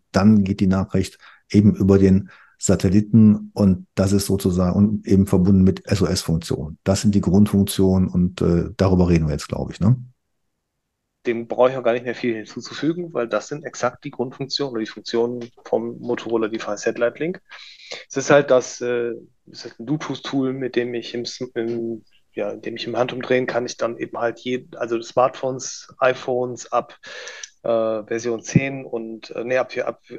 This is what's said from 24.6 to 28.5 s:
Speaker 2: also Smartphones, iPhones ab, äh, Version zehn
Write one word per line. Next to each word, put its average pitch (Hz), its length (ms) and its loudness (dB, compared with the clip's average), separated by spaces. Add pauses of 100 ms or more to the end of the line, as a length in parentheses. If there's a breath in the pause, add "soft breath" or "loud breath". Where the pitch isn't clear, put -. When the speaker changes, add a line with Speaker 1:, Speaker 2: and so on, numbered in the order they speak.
Speaker 2:
also 117 260 -4
Smartphones, 127 960 -4
iPhones 127 760 -2
ab, 120 240 -4 (640 loud breath)
äh, 110 420 -2
Version 113 380 -4
zehn 135 420 -2